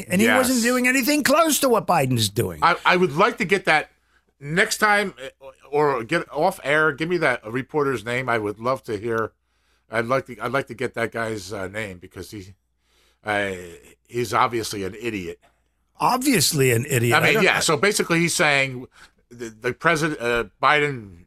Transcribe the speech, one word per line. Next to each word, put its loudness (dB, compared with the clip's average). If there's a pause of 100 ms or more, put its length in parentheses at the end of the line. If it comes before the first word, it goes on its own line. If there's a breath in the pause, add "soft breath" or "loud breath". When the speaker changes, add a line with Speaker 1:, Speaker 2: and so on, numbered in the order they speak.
Speaker 1:
And, -12
and 0
he 4
wasn't 4
Speaker 2:
Yes. 0
Speaker 1:
doing 2
anything 2
close 4
to 2
what 2
Biden's 2
doing. -4
Speaker 2:
I, 4 (100)
I 6
would 2
like 2
to 0
get 0
that 2 (500)
next -2
time, 0 (260)
uh, -20 (240)
or 2
get -4
off -2
air. 2
Give -6
me -2
that 0
reporter's -4
name. -4
I 2
would -4
love -4
to -6
hear. -4 (580)
I'd -2
like -2
to, -18
I'd -6
like -2
to -14
get -6
that -4
guy's, -6
uh, -8
name -8
because -16
he, -16 (680)
uh, -2 (560)
he's -4
obviously -2
an -6
idiot. -6 (600)
Speaker 1:
Obviously 2
an 2
idiot. 2
Speaker 2:
I 6
mean, 4
Speaker 1:
I 4
don't 4
Speaker 2:
yeah. 4
So 0
basically, 0
he's 0
saying 0 (420 soft breath)
the, -12
the -6
president, 0
uh, 0 (160)
Biden. 0